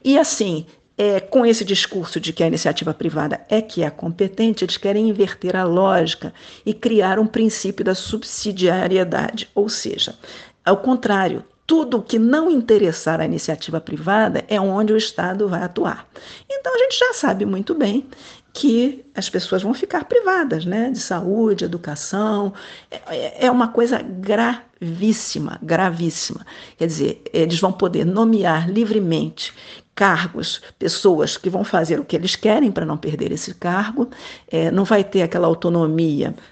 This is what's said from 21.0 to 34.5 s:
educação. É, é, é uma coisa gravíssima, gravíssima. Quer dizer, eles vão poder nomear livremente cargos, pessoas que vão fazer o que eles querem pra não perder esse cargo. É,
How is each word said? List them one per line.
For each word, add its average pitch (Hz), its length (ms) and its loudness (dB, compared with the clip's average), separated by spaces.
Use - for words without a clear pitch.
educação. 196 920 -4
É, - 60 -14
é, 254 320 -2
é 247 40 6
uma 240 180 2
coisa 233 340 2
gravíssima, 196 1600 -2
gravíssima. 170 800 -2
Quer 165 100 -2
dizer, 156 360 -2
eles 165 280 2
vão 185 100 2
poder 180 340 0
nomear 190 640 2
livremente 185 840 0
cargos, 170 640 0
pessoas 165 580 2
que 190 140 -4
vão 190 140 -2
fazer 165 340 0
o 285 60 -4
que - 100 -6
eles 170 220 -2
querem 220 340 2
pra 170 160 -4
não 156 100 -4
perder 151 360 -4
esse 165 200 -8
cargo. 214 560 -2
É, 165 240 0